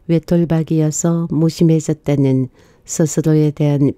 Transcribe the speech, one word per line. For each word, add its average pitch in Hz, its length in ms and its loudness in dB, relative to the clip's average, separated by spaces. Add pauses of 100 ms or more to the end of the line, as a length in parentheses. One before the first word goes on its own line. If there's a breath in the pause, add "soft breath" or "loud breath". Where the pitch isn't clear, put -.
외톨박이여서 165 1200 0
무심해졌다는 147 1200 0 (360 soft breath)
스스로에 151 680 0
대한 143 460 0